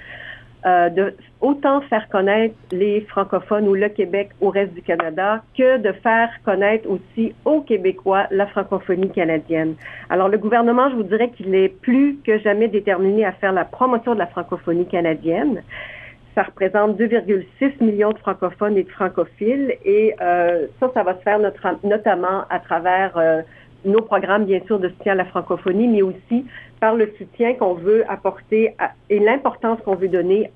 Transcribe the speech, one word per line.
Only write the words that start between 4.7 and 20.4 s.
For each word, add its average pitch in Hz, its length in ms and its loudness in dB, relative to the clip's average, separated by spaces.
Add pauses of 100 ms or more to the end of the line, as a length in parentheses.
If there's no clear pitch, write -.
du 175 80 -16
Canada 180 600 -2 (120)
que 254 220 4
de 208 140 0
faire 190 380 2 (140)
connaître 202 460 0
aussi 226 460 -4 (100)
aux 302 160 2
Québécois 190 720 0
la 196 160 0
francophonie 190 640 -2
canadienne. 160 640 -2 (340)
Alors, 185 180 2
le 208 120 2
gouvernement, 233 500 4
je 254 60 -4
vous 220 80 -2
dirais 214 340 0
qu'il 190 160 -4
est 190 160 4
plus 269 560 0
que 214 140 2
jamais 214 280 2
déterminé 196 580 2
à 185 80 -2
faire 190 200 -2
la 175 120 0
promotion 240 500 0
de 208 40 -4
la 175 60 0
francophonie 175 600 -4
canadienne. 170 760 -2 (720)
Ça 214 80 0
représente 202 560 0
deux 226 120 0
virgule 196 360 0 (140)
six 277 200 2
millions 214 320 2
de 214 60 -6
francophones 196 580 -4
et 185 80 2
de 185 60 -8
francophiles 208 840 -2 (100)
et, 208 340 2
euh, 175 460 0 (140)